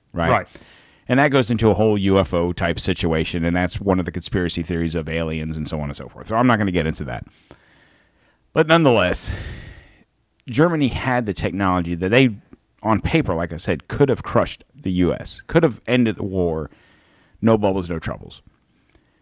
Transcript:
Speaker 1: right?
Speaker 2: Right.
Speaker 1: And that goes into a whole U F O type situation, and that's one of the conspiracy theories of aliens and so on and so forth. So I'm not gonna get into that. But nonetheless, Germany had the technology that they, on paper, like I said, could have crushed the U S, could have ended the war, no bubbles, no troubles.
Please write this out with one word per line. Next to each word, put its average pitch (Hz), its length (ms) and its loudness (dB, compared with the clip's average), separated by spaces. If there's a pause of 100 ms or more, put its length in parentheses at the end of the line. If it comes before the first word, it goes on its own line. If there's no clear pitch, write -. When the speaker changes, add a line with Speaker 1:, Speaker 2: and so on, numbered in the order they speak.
(120)
Speaker 1:
right? 85 180 0
Speaker 2:
Right. 101 160 0 (640)
Speaker 1:
And 123 120 2
that 147 100 4
goes 127 200 2
into 113 200 2
a 95 40 4
whole 107 220 2
U 98 220 4
F 90 160 0
O 87 180 0
type 85 280 -2
situation, 82 640 -2
and 85 120 0
that's 90 240 -2
one 95 180 0
of 90 80 -2
the 85 40 -6
conspiracy 87 520 -4
theories 82 320 -2
of 80 140 -6
aliens 80 480 -4
and 76 120 -6
so 78 120 -6
on 73 80 -6
and 71 80 -10
so 65 120 -16
forth. - 180 -18
So 110 100 -4
I'm 123 100 4
not 120 120 4
gonna 101 140 0
get 82 140 0
into 78 180 -4
that. 60 200 -10 (1300)
But 156 140 2
nonetheless, 123 640 4 (1200)
Germany 151 380 2
had 123 380 -2
the 101 80 -2
technology 90 600 2
that 90 160 -2
they, 120 260 4 (460)
on 107 180 2
paper, 147 340 0
like 82 180 -4
I 78 40 -8
said, - 320 -6
could 143 200 2
have 117 140 -2
crushed - 420 -2 (100)
the - 180 -6
U 87 220 2
S, - 320 -12
could 165 160 2
have 139 240 0
ended 117 300 0
the 107 80 -8
war, 87 460 -2 (680)
no 113 180 4
bubbles, 98 300 -2
no 85 100 -4
troubles. 50 440 -12 (800)